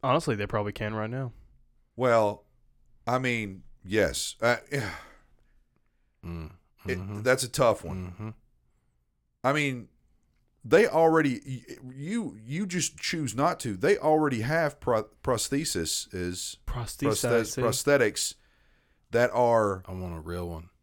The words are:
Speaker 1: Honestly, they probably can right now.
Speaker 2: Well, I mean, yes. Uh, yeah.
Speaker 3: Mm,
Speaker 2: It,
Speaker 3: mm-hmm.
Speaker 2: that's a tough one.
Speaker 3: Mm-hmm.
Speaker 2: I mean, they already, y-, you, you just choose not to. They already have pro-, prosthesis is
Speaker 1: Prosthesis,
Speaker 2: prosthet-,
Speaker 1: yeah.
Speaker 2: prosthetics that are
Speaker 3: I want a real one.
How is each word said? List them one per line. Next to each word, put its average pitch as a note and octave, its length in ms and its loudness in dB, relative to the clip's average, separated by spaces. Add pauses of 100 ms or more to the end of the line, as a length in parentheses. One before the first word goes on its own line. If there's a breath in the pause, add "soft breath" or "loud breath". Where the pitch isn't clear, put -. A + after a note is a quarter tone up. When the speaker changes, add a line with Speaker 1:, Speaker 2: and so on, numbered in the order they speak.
Speaker 1:
Honestly, C3+ 340 2
they G2+ 100 -2
probably G#2 260 -2
can G#2+ 220 -6
right A2 160 -4
now. C3 220 -6 (640)
Speaker 2:
Well, A2+ 480 4 (640)
I B2 120 0
mean, A2+ 440 -4 (220)
yes. F#2+ 560 0
Uh, A#2+ 160 4 (140)
yeah. A#2 200 -4 (1300 loud breath)
Speaker 3:
Mm, E2 260 -12 (360)
Speaker 2:
It, F#2 120 -4
Speaker 3:
mm-hmm. G2+ 240 -10
Speaker 2:
that's B2+ 200 2
a A#2+ 60 -4
tough A#2 360 2
one. F2+ 300 -8
Speaker 3:
Mm-hmm. G#2+ 140 -12 (1120)
Speaker 2:
I C3 100 2
mean, C#3 360 -2 (760)
they E3 220 6
already, D#3+ 540 4 (280)
y-, - 80 -14 (180)
you, D#3+ 500 -6
you D#3 220 -4
just F3 320 -4
choose D3 360 -4
not D3+ 260 0
to. G#2+ 160 -4
They D3+ 220 2
already D3+ 440 2
have D3+ 380 -2
pro-, A2 280 0 (140)
prosthesis - 920 -2
is F2+ 520 -6
Speaker 1:
Prosthesis, A#2+ 420 -4 (160)
Speaker 2:
prosthet-, A#2 340 0
Speaker 1:
yeah. B2 60 -2
Speaker 2:
prosthetics A#2+ 720 2 (760)
that A#2+ 220 4
are A2 540 4
Speaker 3:
I F#2 60 -12
want F2+ 240 -8
a D#2+ 40 -10
real F2 280 -6
one. E2+ 200 -10 (140)